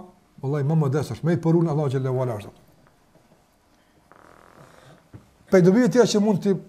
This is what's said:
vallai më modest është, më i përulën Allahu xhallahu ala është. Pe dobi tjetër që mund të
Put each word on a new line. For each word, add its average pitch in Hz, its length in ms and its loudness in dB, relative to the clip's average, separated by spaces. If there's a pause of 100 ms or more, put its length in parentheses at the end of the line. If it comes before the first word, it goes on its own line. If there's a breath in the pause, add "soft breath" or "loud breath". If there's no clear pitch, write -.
(420)
vallai 143 240 -4
më 160 120 0
modest 135 360 -2
është, 117 120 -8
më 170 120 0
i - 40 -6
përulën 165 300 2
Allahu 143 200 -2
xhallahu 131 320 -4
ala 117 160 -8
është. 92 120 -18 (3000 soft breath)
Pe 190 120 6
dobi 202 240 4
tjetër 226 260 2
që 208 80 2
mund 202 240 0
të 202 80 0 (160)